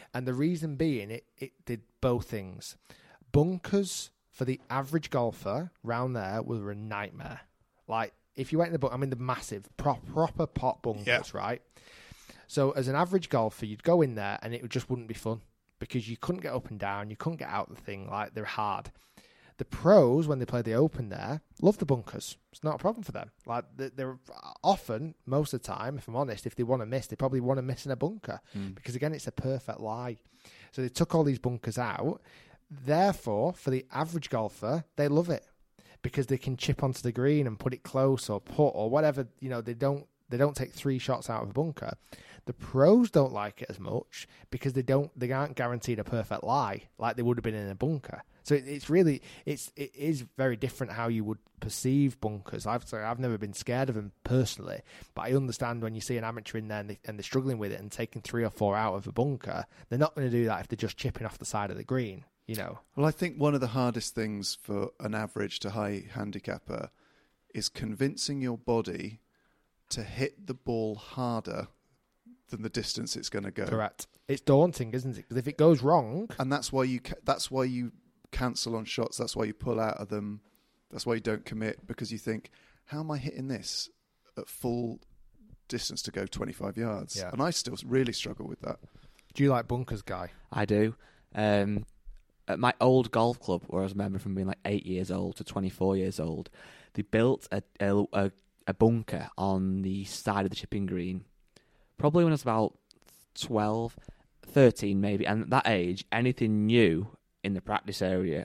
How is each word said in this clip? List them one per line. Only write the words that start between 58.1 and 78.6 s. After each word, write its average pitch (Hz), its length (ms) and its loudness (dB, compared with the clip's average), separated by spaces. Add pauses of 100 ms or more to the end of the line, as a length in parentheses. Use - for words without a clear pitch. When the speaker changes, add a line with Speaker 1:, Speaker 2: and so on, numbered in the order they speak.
Speaker 1:
three 117 220 -2
or 104 60 0
four 101 260 2
out 107 180 0
of 101 140 -6
a - 40 -8
bunker, - 540 -2 (220)
they're 120 100 0
not 151 160 4
gonna 131 160 0
do 120 160 4
that 104 140 0
if - 80 -10
they're 110 80 -4
just - 200 -4
chipping 113 300 -4
off - 120 -10
the - 60 -14
side 104 260 -2
of 98 60 -8
the 107 80 -8
green, 123 400 -4 (220)
you 110 100 -6
know. 92 220 -8 (180)
Speaker 2:
Well, 143 100 4
I 156 40 4
think 160 280 -4
one 147 160 4
of 135 60 2
the 127 80 2
hardest 120 460 0
things 107 460 -4
for 101 380 -4
an 107 160 -4
average 107 460 -4
to 101 100 -6
high 101 340 -4 (100)
handicapper 101 760 -6 (640)
is 107 140 -4
convincing 135 720 -4
your 123 180 -2
body 110 640 -2 (720)
to 117 120 -6
hit 101 440 -6
the 127 80 -4
ball 113 400 -2
harder 117 760 -4 (800)
than 110 140 -8
the 110 80 -4
distance - 460 -4
it's - 120 -8
gonna 98 240 -6
go. 101 140 -4
Speaker 1:
Correct. 107 400 -2 (200)
It's 139 140 -2
daunting, 143 520 4
isn't 127 260 -4
it? - 100 -16
'Cause 113 80 -6
if 123 100 -2
it 147 120 -2
goes 151 240 8
wrong, 151 560 2
Speaker 2:
And 131 120 0
that's 143 220 -2
why 131 120 4
you 127 160 0
ca-, - 220 -10
that's - 280 0
why 131 140 0
you 123 280 -2 (400)
cancel 117 440 -2